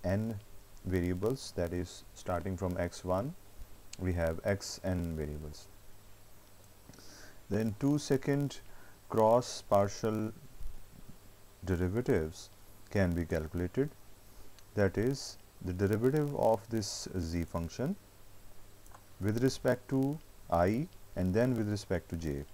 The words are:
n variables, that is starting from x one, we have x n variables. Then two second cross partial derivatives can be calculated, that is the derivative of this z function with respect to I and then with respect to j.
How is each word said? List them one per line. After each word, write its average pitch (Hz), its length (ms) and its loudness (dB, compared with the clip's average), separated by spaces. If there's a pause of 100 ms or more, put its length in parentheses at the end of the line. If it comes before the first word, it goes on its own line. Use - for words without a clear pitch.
n 104 360 0 (460)
variables, 92 680 0
that 87 160 0
is 90 320 -4 (120)
starting 90 420 -2
from 90 220 0
x 87 260 -2
one, 98 300 0 (640)
we 92 140 0
have 82 300 0
x - 400 -2
n 85 320 0
variables. 73 520 -6 (1800)
Then 107 280 2
two 143 200 4
second 139 600 2 (480)
cross 110 640 6
partial 107 600 2 (1300)
derivatives 90 840 2 (400)
can 95 240 4
be 82 120 2
calculated, 85 640 0 (840)
that 98 220 4
is 131 400 0 (260)
the 90 100 -2
derivative 120 600 4
of 113 340 4
this 110 380 -2 (240)
z 85 120 0
function 101 520 -4 (1300)
with 110 220 2
respect 127 460 2
to 135 280 2 (320)
I 101 380 4 (280)
and 92 200 2
then 123 200 4
with 107 140 0
respect 95 400 -2
to 87 60 -4
j. 73 380 -2